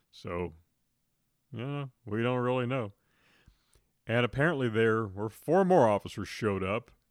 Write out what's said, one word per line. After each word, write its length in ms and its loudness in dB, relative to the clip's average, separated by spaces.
so, 440 -8
you 80 -10
know, 300 -8
we 160 -2
don't 160 0
really 260 0
know. 280 -4
And 180 2
apparently 460 0
there 360 2
were 220 -6
four 380 0
more 200 6
officers 400 0
showed 380 -2
up, 260 -4